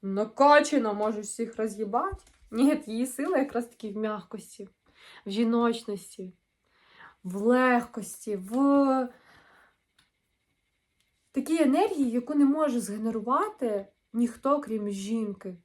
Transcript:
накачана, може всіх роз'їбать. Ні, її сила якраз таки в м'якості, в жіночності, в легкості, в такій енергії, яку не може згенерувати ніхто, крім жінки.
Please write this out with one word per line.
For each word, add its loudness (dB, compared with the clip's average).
накачана, 4
може -4
всіх -8
роз'їбать. -4
Ні, 2
її -4
сила -2
якраз -2
таки -14
в -10
м'якості, -8
в -10
жіночності, -2
в -10
легкості, 0
в 2
такій -2
енергії, 2
яку -4
не 6
може 2
згенерувати -4
ніхто, 0
крім -4
жінки. -6